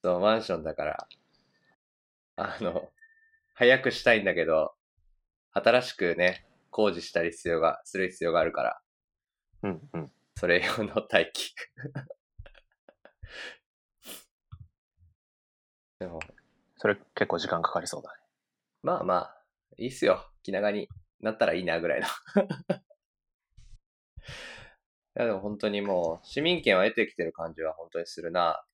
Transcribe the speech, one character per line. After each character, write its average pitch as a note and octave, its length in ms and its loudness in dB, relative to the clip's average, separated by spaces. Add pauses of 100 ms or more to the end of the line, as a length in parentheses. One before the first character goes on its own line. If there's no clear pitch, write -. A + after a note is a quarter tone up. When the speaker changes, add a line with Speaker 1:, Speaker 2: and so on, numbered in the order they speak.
Speaker 1:
そ F2+ 140 2
う、 F2 60 0
マ G#2+ 140 6
ン A2 80 -2
シ F#2+ 100 -4
ョ E2 40 -2
ン D#2 60 -8
だ D#2+ 120 -6
か D2+ 100 -4
ら。 - 240 -6 (1300)
あ - 240 -6
の、 F2 280 -4 (640)
早 B2+ 280 6
く D#3+ 100 0
し - 120 -8
た A#2+ 100 8
い G#2+ 80 4
ん - 20 -6
だ F#2 100 2
け E2 120 2
ど、 D#2 280 2 (800)
新 B2 300 4
し - 100 -8
く F2 240 0
ね、 F2+ 320 2 (220)
工 G#2+ 240 2
事 E2+ 80 -8
し - 100 -14
た E2+ 100 0
り E2+ 100 0
必 - 180 -8
要 E2 100 2
が、 D#2+ 240 2
す - 140 -10
る F#2 140 0
必 - 120 -8
要 E2+ 80 2
が E2+ 80 4
あ D#2+ 60 4
る E2 80 -2
か C2 100 -2
ら。 - 180 -2 (840)
Speaker 2:
う G2+ 40 -2
ん E2 240 -6
う F2 60 -8
ん。 D2+ 120 -8 (260)
Speaker 1:
そ - 120 -2
れ F2 180 4
用 - 180 -2
の F#2+ 120 -6
待 G2+ 360 2
機。 - 220 -8 (240)
<laughs> - 160 -12 (4000)
で F#2 80 -10
も。 E2 120 -12 (580)
Speaker 2:
そ - 100 -2
れ G2+ 100 2 (180)
結 G2 120 0
構 F2 100 -2
時 - 100 -4
間 E2+ 140 -2
か F2 100 0
か - 80 -2
り - 80 -6
そ - 120 -8
う - 20 -12
だ - 100 -18
ね。 - 60 -20 (640)
Speaker 1:
ま E3 200 -2
あ - 20 -4
ま F#2 120 2
あ、 - 220 -4 (400)
い A#2 80 -6
い C3 40 -4
っ - 20 -6
す - 140 -2
よ。 - 220 4 (140)
気 F#2+ 100 -8
長 G2+ 200 0
に G2+ 180 -6 (320)
な A2 100 -2
っ - 60 -10
た A2+ 80 4
ら E2+ 80 2
い F#2 80 -2
い F2+ 40 -6
な E2 140 0
ぐ E2+ 80 -2
ら C#2+ 100 2
い - 40 -2
の。 - 60 -4
<laughs> - 40 -6 (2250)
い - 880 -20
や、 A#2 140 0
で A2 40 2
も F#2+ 80 -2
本 G#2 200 -6
当 G#2+ 100 0
に G2+ 120 -2
も F2 420 0
う、 - 40 -20
市 - 140 -4
民 E3 220 0
権 G2 140 6
は F#2+ 80 6
得 A2 100 0
て A2+ 120 2
き - 80 -16
て - 80 -4
る E2 80 -2
感 E2 220 -8
じ D#2+ 80 -10
は D#2+ 120 -2
本 E2 180 -16
当 E2+ 80 -4
に E2+ 80 -6
す - 120 -14
る E2 120 -8
な、 E2+ 420 0